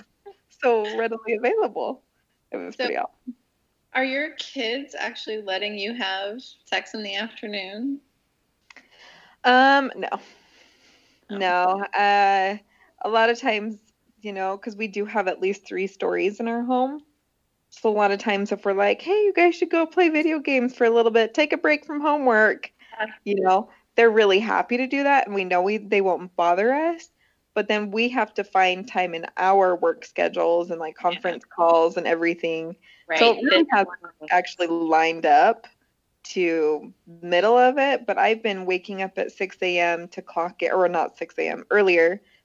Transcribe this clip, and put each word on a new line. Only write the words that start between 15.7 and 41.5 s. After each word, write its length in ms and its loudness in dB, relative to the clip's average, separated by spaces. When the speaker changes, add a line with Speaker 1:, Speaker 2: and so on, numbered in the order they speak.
Speaker 1:
stories 520 -2
in 80 -4
our 160 -4
home. 400 -2
So 80 2
a 20 2
lot 200 2
of 80 -2
times 340 -2
if 100 -8
we're 100 0
like, 280 0
"Hey, 100 -6
you 80 2
guys 220 4
should 140 -4
go 160 0
play 240 2
video 300 0
games 360 -2
for 100 2
a 40 6
little 220 4
bit, 220 2
take 180 2
a 60 0
break 280 0
from 140 -8
homework," 720 2
Speaker 2:
Yeah. 80 -4
Speaker 1:
you 160 -2
know, 280 2
they're 140 6
really 300 4
happy 380 -2
to 100 -2
do 160 -2
that, 240 2
and 80 -8
we 80 -2
know 180 0
we, 160 -2
they 240 -2
won't 360 -2
bother 360 2
us. 360 -4
But 140 -2
then 240 -2
we 180 0
have 260 -4
to 100 -4
find 420 0
time 260 -4
in 120 -8
our 380 4
work 300 -2
schedules 680 -2
and, 80 -8
like, 160 -10
Speaker 2:
Yeah. 120 -6
Speaker 1:
conference 240 -6
calls 520 4
and 100 -4
everything. 680 -2
Speaker 2:
Right. 120 -2
Speaker 1:
So 120 6
it 120 0
really 280 4
Speaker 2:
That's 0 -
Speaker 1:
has 160 4
Speaker 2:
one 160 -16
of 160 -18
those. 120 -18
Speaker 1:
actually 360 0
lined 580 0
up 420 4
to 720 -2
middle 360 2
of 200 4
it, 300 0
but 100 -2
I've 260 0
been 220 -4
waking 360 -4
up 160 -8
at 160 -6
six 280 -8
A 180 -2
M 300 -2
to 120 -14
clock 420 -6
it, 100 -2
or 160 2
not 280 -2
six 200 -10
A 120 -4
M, 220 -8